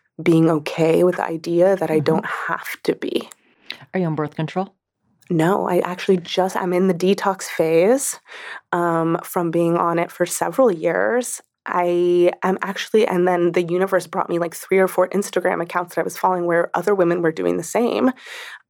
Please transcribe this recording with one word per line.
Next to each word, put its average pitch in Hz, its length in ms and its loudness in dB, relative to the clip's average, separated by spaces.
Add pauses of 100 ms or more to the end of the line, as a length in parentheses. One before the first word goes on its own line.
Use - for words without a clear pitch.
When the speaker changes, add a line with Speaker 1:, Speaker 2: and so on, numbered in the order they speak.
(240)
Speaker 1:
being 165 260 4
okay 165 540 2
with 180 140 2
the - 80 -4
idea 170 500 0
that 160 160 -4
I 156 60 2
Speaker 2:
Mm-hmm. 151 80 2
Speaker 1:
don't 175 200 0
have - 580 -8
to - 120 0
be. - 340 -6 (640)
Speaker 2:
Are 190 60 -2
you 180 80 0
on 156 80 -2
birth 147 200 -4
control? 180 380 -6 (560)
Speaker 1:
No, 170 400 2
I 175 100 2
actually 180 380 0
just, 180 380 -2
I'm 180 180 -2
in 185 140 4
the 185 80 4
detox 190 480 0
phase, 170 760 2 (520)
um, 170 520 0
from 170 280 -2
being 170 260 2
on 170 220 2
it 175 120 -2
for - 140 -2
several 175 460 2
years. 185 680 -2 (240)
I 175 680 2 (120)
am 185 180 0
actually, 202 440 0
and 180 220 0
then 175 240 2
the 180 100 0
universe 180 460 0
brought - 220 -4
me, 175 100 -2
like, 170 160 -4
three - 240 0
or 190 80 4
four 180 220 0
Instagram 180 520 -2
accounts 175 340 -6
that 175 60 0
I - 40 -4
was 175 120 -8
following 185 280 0
where 170 280 0
other 185 220 0
women 175 260 2
were 160 120 0
doing 175 240 -2
the 170 60 -6
same. 240 480 0 (580)